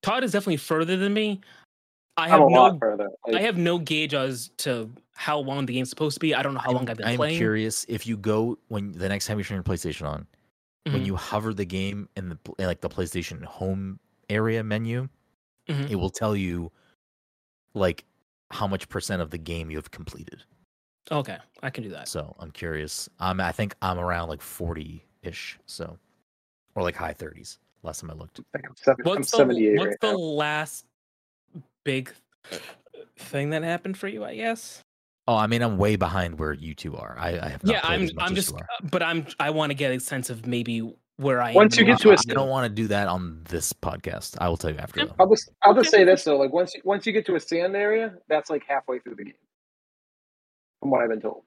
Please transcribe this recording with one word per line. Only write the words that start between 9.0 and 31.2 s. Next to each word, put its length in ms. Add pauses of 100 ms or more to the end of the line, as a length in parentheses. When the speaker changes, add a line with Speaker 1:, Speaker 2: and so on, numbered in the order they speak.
Speaker 3:
next 160
time 140
you 40
turn 120
your 80
PlayStation 440
on, 200 (580)
when 120
Speaker 1:
Mm-hmm. 80
Speaker 3:
you 100
hover 400
the 100
game 500
in 140
the 60
pl-, 240
in, 60
like, 160
the 80
PlayStation 540
home 560 (300)
area 340
menu, 440 (600)
Speaker 1:
Mm-hmm. 200
Speaker 3:
it 60
will 140
tell 260
you, 360 (1000)
like, 300 (480)
how 160
much 220
percent 320
of 100
the 60
game 340
you 60
have 140
completed. 520 (680)
Speaker 1:
Okay, 280 (260)
I 60
can 160
do 60
that. 180
Speaker 3:
So 280
I'm 140
curious. 560 (140)
I'm, 180
I 140
think 280
I'm 160
around, 300
like, 140
forty-ish, 1200
so, 320 (800)
or, 80
like, 140
high 160
thirties. 460 (220)
Last 200
time 100
I 40
looked. 260 (120)
Speaker 2:
I 40
think 120
I'm 60
seven-, 300
I'm 100
Speaker 1:
What's 160
the, 60
Speaker 2:
seventy-eight 400
Speaker 1:
what's 140
Speaker 2:
right 100
Speaker 1:
the 100
Speaker 2:
now. 60
Speaker 1:
last 680 (1000)